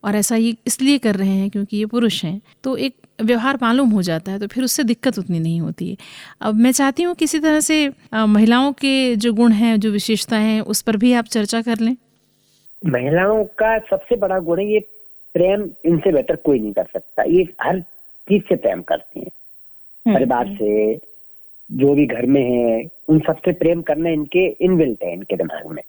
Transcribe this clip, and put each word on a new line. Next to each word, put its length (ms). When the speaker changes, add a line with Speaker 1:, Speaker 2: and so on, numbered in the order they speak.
Speaker 1:
और 120
ऐसा 200
ये 200
इसलिए 300
कर 180
रहे 140
हैं 200
क्योंकि 280
ये 80
पुरुष 400
हैं, 160
तो 140
एक 160
व्यवहार 400
मालूम 280
हो 120
जाता 300
है, 80
तो 80
फिर 160
उससे 200
दिक्कत 360
उतनी 200
नहीं 220
होती 280
है। 80
अब 140
मैं 160
चाहती 320
हूँ 120
किसी 240
तरह 200
से, 320
अ, 120
महिलाओं 460
के 440
जो 180
गुण 180
हैं, 280
जो 120
विशेषताएं 520
हैं, 180
उस 200
पर 160
भी 160
आप 120
चर्चा 360
कर 180
लें। 180
Speaker 2:
महिलाओं 600
का 340
सबसे 360
बड़ा 240
गुण 200
है 120
ये 80
प्रेम, 360
इनसे 260
बेहतर 240
कोई 240
नहीं 140
कर 100
सकता। 400
ये 240
हर 180
चीज 140
से 120
प्रेम 260
करती 380
हैं। 80
Speaker 3:
हम्म। 80
Speaker 2:
परिवार 320
से, 480
जो 220
भी 120
घर 200
में 260
है, 320
उन 120
सबसे 320
प्रेम 300
करना 280
इनके 380
इनबिल्ट 560
है, 100
इनके 240
दिमाग 300
में। 220